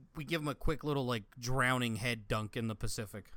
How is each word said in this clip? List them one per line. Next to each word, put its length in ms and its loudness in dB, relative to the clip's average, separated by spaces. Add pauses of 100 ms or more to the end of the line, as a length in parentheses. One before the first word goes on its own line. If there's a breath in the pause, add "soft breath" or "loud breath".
(160)
we 80 -6
give 160 -2
'em 80 -2
a 60 -2
quick 280 0
little, 220 0
like, 200 0 (140)
drowning 580 2
head 300 -2
dunk 300 0
in 120 0
the 60 0
Pacific. 520 -4 (100)